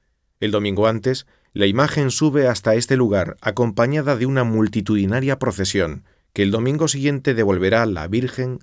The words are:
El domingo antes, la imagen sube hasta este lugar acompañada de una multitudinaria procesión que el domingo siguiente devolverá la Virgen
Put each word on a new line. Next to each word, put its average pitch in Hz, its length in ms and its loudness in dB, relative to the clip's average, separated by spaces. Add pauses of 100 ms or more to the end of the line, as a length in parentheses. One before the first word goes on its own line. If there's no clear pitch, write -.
(400)
El 110 100 -2
domingo 104 380 0
antes, 117 380 -2 (260)
la 101 140 0
imagen 135 440 2
sube 139 380 2
hasta 113 260 0
este 120 220 2
lugar 101 440 0
acompañada 120 760 0
de 117 100 -2
una 135 180 0
multitudinaria 110 960 0
procesión 95 640 -2 (280)
que 104 100 -2
el 98 80 4
domingo 135 380 0
siguiente 139 460 -2
devolverá 101 520 2
la 85 220 -4
Virgen 123 540 -4